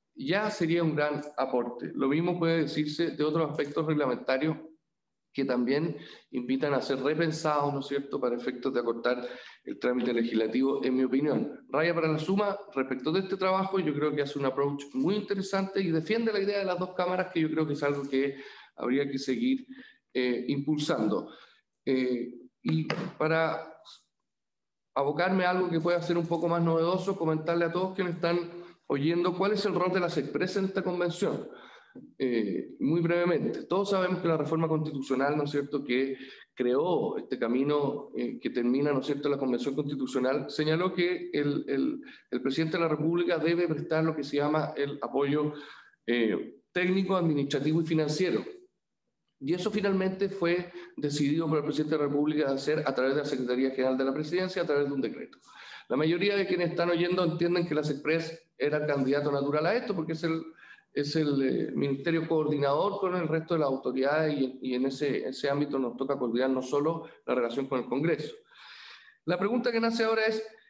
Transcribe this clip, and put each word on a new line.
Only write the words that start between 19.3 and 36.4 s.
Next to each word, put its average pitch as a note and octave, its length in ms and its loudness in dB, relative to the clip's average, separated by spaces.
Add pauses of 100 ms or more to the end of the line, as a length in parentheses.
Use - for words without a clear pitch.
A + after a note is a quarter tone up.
eh, B2 340 0
impulsando. C#3 840 0 (560)
Eh, B2+ 480 0 (280)
y D#3+ 260 0 (300)
para D#3+ 580 0 (1200)
abocarme E3+ 500 2
a F3+ 60 2
algo F#3 180 0
que E3 100 0
pueda E3+ 220 2
ser E3+ 160 0
un E3+ 100 0
poco E3+ 200 0
más E3+ 140 2
novedoso, F3 560 2
comentarle D#3+ 480 0
a E3 60 -2
todos F#3 240 -2
quienes F3+ 200 -2
están E3+ 220 0 (500)
oyendo E3+ 500 2
cuál G3 160 2
es G3+ 120 -2
el F#3+ 100 0
rol F3 180 2
de F#3+ 60 2
las E3+ 180 0
expresas F3+ 400 -2
en F#3+ 80 2
esta F#3+ 180 -2
convención. F3 640 -2 (680)
Eh, A2+ 640 0
muy E3 220 2
brevemente, E3+ 600 2
todos G3 280 0
sabemos F#3 280 2
que - 80 -2
la D#3+ 100 4
reforma D#3+ 300 0
constitucional, C#3+ 720 0
¿no D3+ 60 2
es D3 80 -2
cierto?, C#3+ 320 -2
que C3 340 0 (360)